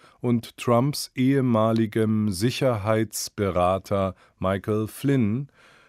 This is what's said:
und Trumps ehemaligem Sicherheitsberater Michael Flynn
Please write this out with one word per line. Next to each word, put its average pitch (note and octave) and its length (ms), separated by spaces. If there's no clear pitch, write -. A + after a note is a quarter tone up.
und A#2+ 380
Trumps B2 580
ehemaligem A2 1160
Sicherheitsberater G2 1800
Michael G2+ 500
Flynn C3+ 600